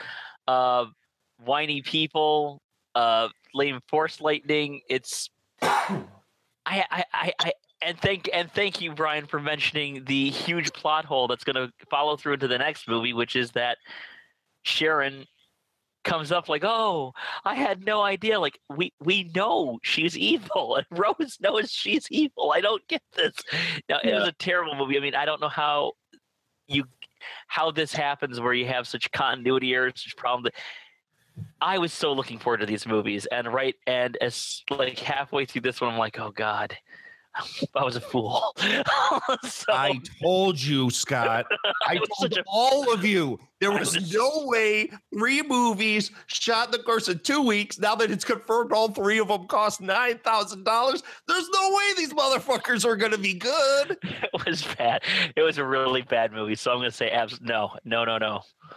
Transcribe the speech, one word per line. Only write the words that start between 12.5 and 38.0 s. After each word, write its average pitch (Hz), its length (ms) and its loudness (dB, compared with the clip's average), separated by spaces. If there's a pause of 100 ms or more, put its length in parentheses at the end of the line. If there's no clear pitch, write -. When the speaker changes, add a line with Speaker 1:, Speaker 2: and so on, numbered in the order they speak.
Speaker 1:
next 147 300 -4
movie, 117 260 0
which 117 220 -2
is 123 160 0
that 120 260 -2 (880)
Sharon 139 600 0 (800)
comes 156 280 -2
up 175 160 0
like, 151 160 0
"Oh, 196 500 0 (300)
I 208 120 0
had 202 280 0
no 214 180 2
idea." 202 380 2
Like, 151 200 -2 (100)
we, 160 300 -2
we 180 360 0
know 240 480 0
she's - 340 0
evil, 196 600 0
and - 140 0
<laughs> 170 60 -8
Rose 220 440 0
knows 214 300 2
she's - 380 -2
evil. 233 460 2
I 175 60 4
don't 208 260 0
get 320 140 -2 (140)
this. 160 180 2 (560)
Now, 147 140 2
it - 100 4
was 202 100 2
Speaker 2:
Yeah. 180 60 2
Speaker 1:
a - 40 -6
terrible 175 420 0
movie. 139 220 0
I 139 40 0
mean, 139 140 -2
I 139 100 0
don't 151 160 0
know 151 80 0
how 147 440 0 (760)
you, 139 180 0 (640)
how 160 240 -2
this 151 220 -2
happens 143 460 -2
where 123 140 2
you 123 140 2
have 123 200 -2
such - 240 -6
continuity 127 600 2
errors, 127 240 2
such - 180 -12
problems. 120 400 -2 (1040)
I 185 200 2
was 170 120 0
so 151 220 0
looking 127 260 -4
forward 113 220 0
to 107 40 -2
these 104 220 -2
movies, 104 380 -2
and 120 280 -4
right, 131 220 0 (100)
and 123 360 0
as, - 480 -6
like, 127 300 -2
halfway 139 460 -2
through 123 160 -6
this 127 200 -2
one, 120 100 0
I'm 113 80 -2
like, 110 180 -2
"Oh 110 140 -8
God, 107 460 -4 (480)
<laughs> - 500 -8
I 139 80 2
was 123 140 -2
a 117 40 -8